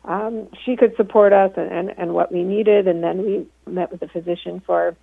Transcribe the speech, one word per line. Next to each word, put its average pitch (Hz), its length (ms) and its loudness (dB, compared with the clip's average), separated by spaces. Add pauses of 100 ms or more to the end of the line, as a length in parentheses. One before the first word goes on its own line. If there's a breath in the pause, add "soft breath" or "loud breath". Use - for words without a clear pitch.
um, 220 440 -6 (160)
she 247 120 -2
could 233 220 2
support 202 360 4
us 196 240 6
and, 170 140 -6
and, 180 260 -6
and 170 160 -6
what 170 180 0
we 175 120 -2
needed. 202 440 2
And 170 160 0
then 170 200 -2
we 214 240 -4 (240)
met 180 180 -4
with 180 120 -14
the 160 60 -8
physician 180 560 -8
for 170 400 -2